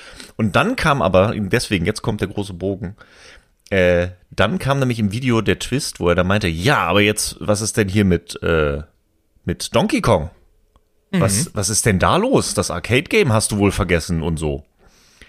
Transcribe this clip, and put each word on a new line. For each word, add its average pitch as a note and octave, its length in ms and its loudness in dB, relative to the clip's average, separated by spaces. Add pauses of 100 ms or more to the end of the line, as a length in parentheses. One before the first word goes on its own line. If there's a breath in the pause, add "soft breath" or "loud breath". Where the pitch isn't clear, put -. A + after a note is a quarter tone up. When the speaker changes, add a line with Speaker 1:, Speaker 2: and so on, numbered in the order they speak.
(360 loud breath)
Speaker 1:
Und G#2+ 220 -2
dann G3 180 0
kam D3 260 0
aber, F#2 360 2
deswegen, G2+ 480 -2
jetzt G#2 160 -2
kommt G#2+ 180 -4
der G2+ 80 -2
große G2+ 240 -8
Bogen, F#2 460 -8 (720 loud breath)
äh, F2+ 400 2 (200)
dann F#2+ 300 -2
kam C#3 200 -2
nämlich B2 200 -2
im G#2 140 0
Video A#2+ 260 0
der G2+ 180 0
Twist, - 440 -6
wo F2 80 2
er E2+ 60 4
da F2 100 2
meinte, G2+ 240 0
„Ja, G2 300 0
aber F#2 200 2
jetzt, G#2 400 0
was G#2 220 -2
ist G#2+ 160 -4
denn G#2+ 100 2
hier G2+ 160 2
mit, F2 400 0
äh, D#2 380 0 (640)
mit - 280 -6
Donkey G#3+ 280 0
Kong?“ F2 300 0 (800)
Was, F3+ 360 0
Speaker 2:
Mhm. - 80 -12
Speaker 1:
was G2+ 160 -4
ist - 160 -2
denn F#2+ 140 4
da G2+ 180 2
los? G#3 360 0
Das - 160 -2
Arcade-Game C3 640 0
hast A2 220 0
du G#2+ 60 0
wohl G2+ 120 6
vergessen E2+ 500 0
und E2 140 -2
so. D2 300 -4 (640 soft breath)